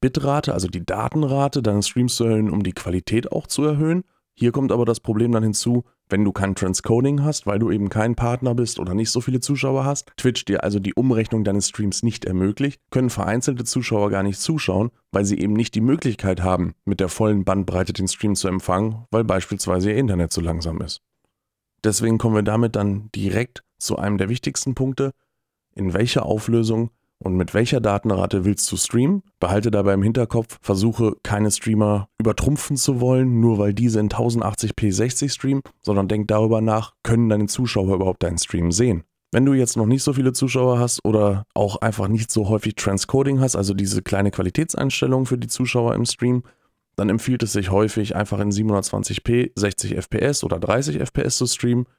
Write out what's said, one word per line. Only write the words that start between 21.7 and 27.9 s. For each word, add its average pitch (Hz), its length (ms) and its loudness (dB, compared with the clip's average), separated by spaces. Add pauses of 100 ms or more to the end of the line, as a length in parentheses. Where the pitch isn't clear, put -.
Deswegen 113 340 2
kommen 110 180 2
wir 107 80 2
damit 110 320 0
dann 101 380 -2
direkt 104 500 -4 (140)
zu - 200 -4
einem 101 200 -2
der 95 120 -2
wichtigsten 131 440 -4
Punkte, 135 380 -2 (640)
in 92 180 -2
welcher 120 320 0
Auflösung 113 640 0 (300)
und 92 160 -2
mit 90 180 0
welcher 120 280 2
Datenrate 101 640 0